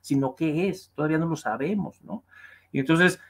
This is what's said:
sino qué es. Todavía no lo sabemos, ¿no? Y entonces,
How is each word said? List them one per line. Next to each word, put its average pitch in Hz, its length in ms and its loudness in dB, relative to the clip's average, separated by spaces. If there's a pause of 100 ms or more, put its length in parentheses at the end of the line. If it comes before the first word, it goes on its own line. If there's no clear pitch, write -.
sino 135 320 0
qué 165 340 0
es. - 260 -10
Todavía 151 240 0
no 165 80 0
lo 165 100 -2
sabemos, 143 680 -4
¿no? - 200 -12 (460)
Y 139 100 -2
entonces, 165 500 4